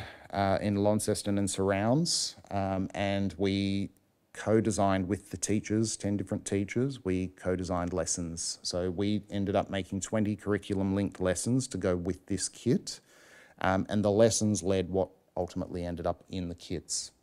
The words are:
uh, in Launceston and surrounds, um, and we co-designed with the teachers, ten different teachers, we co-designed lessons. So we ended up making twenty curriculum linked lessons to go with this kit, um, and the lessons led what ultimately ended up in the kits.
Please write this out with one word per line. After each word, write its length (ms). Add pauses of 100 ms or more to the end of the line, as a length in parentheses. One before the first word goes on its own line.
(320)
uh, 300
in 140
Launceston 600
and 140
surrounds, 880 (140)
um, 440
and 420
we 540 (420)
co-designed 760
with 220
the 60
teachers, 600
ten 200
different 300
teachers, 580
we 220
co-designed 640
lessons. 720
So 280
we 380
ended 280
up 120
making 320
twenty 360
curriculum 580
linked 260
lessons 480
to 80
go 200
with 300
this 220
kit, 520 (600)
um, 300
and 140
the 80
lessons 500
led 260
what 220 (260)
ultimately 480
ended 220
up 220
in 200
the 60
kits. 560 (120)